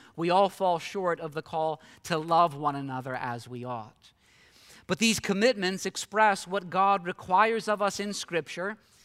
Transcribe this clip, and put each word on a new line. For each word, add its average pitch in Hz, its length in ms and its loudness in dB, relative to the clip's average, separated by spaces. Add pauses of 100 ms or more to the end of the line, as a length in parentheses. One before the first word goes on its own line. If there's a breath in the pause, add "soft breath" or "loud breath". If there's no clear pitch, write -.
(140 loud breath)
We 170 140 -2
all 190 220 6
fall 180 280 2
short 180 400 -2
of 156 140 -10
the 156 100 -6
call 160 380 -4 (240 loud breath)
to 170 140 -2
love 165 360 4
one 143 220 -2
another 131 400 -6
as 120 320 -6
we 120 160 -10
ought. 117 480 -12 (760 loud breath)
But - 120 -2
these 220 200 2
commitments 196 680 0
express 202 600 2
what 185 220 -4
God 190 380 2
requires 208 600 2
of 208 140 0
us 202 180 0
in 202 140 -6
Scripture, 175 640 -6 (280 soft breath)